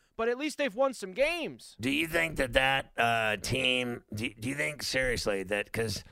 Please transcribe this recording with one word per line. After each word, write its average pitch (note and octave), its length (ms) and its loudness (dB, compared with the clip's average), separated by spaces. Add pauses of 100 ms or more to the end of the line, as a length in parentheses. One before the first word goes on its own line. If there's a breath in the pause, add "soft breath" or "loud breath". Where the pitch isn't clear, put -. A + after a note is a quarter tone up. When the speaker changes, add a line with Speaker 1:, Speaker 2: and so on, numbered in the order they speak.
(160)
Speaker 1:
but A3+ 140 0
at B3 80 0
least D4 200 -4
they've C4+ 160 0
won C4 200 2
some F#3+ 200 -10
games. C4+ 680 -2
Speaker 2:
Do B2 120 0
you D#3 160 2
think E3 300 0
that B2+ 160 0
that, C3+ 440 4
uh, A2+ 400 4
team, B2+ 680 0 (100)
do, A2 160 -4 (100)
do A2+ 100 -6
you C#3 60 -4
think D3 260 -4
seriously A2+ 640 0
that, G2+ 280 -2
'cause A2 400 -2